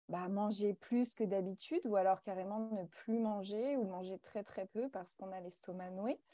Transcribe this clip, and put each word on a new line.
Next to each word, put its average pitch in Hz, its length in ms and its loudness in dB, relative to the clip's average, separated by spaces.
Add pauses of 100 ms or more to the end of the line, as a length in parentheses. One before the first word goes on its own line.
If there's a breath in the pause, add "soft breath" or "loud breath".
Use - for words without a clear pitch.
bah, 180 180 -2
manger 202 480 2
plus 240 400 0
que 233 80 0
d'habitude 196 600 0
ou 208 100 2
alors 185 260 6
carrément 202 500 -2
ne 196 140 -2
plus 226 320 -2
manger 214 600 0
ou 233 80 2
manger 185 340 -4
très, - 240 -8
très - 240 -6
peu 233 220 -2
parce 190 260 -8
qu'on 190 160 -8
a 185 80 -6
l'estomac 180 500 -8
noué. 202 300 -2 (140)